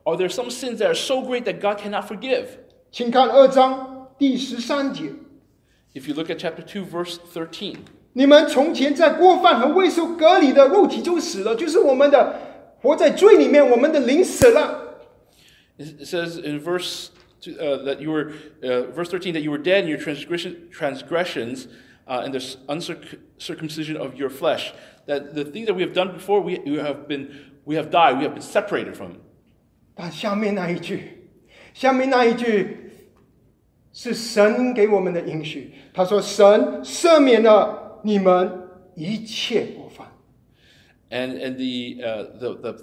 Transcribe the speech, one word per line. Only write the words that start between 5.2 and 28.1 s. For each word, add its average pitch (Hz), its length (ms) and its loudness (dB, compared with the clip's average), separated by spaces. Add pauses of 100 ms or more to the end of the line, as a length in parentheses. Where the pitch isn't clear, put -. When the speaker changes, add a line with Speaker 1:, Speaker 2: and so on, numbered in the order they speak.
Speaker 1:
If 139 140 -12
you 147 60 -6
look 160 160 -8
at 165 80 -6
chapter 165 240 -8
two, 190 220 -12
verse 170 340 -8 (160)
thirteen. 170 420 -12 (380)
Speaker 2:
你 262 100 2
们 294 240 8
从 302 240 0
前 277 220 -2
在 320 200 4
过 349 240 6
犯 330 220 4
和 294 140 0
未 370 160 2
受 330 260 -4
割 349 220 6
礼 277 140 4
的 277 160 8
肉 349 180 4
体 - 160 -6
中 339 180 -2
死 196 240 -8
了， 226 100 -2
就 330 120 -4
是 311 120 0
我 294 160 4
们 277 160 4
的， 262 280 4 (420)
活 277 160 2
在 311 140 4
罪 415 260 8
里 285 120 6
面， 285 220 6
我 240 60 6
们 277 160 2
的 302 80 2
灵 269 240 2
死 - 260 6
了。 - 480 -2 (800)
Speaker 1:
It, 151 220 -18
it 139 60 -16
says 170 320 -6
in 147 220 -8
verse 175 480 -6 (320)
two, - 140 -16
uh, 143 300 -4
that 135 160 -6
you 151 120 -8
were, 151 200 -4 (300)
uh, 127 300 -4
verse 170 160 -8
thirteen, 180 240 -6
that 160 80 -4
you 151 100 -6
were 147 120 -6
dead 185 220 2
in 165 40 -6
your 147 100 -6
transgression, 165 720 -10
transgressions, 135 1000 -6 (380)
uh, 127 160 -6
and 135 100 -8
the 131 80 -6
s-, - 180 -14 (100)
uncirc-, 170 500 -12 (200)
circumcision 156 580 -10
of 131 180 -10
your 131 140 -6
flesh. 135 460 -4 (320)
That 143 280 -6
the 147 100 -6
things 208 220 -10
that 202 80 0
we 185 80 -4
have 165 120 -6
done 185 180 -2
before, 202 280 -2
we, 180 260 -6
we 143 100 -4
have 143 320 -8
been, 139 220 -10 (340)
we 151 120 -6
have 151 140 -6
died, 151 280 4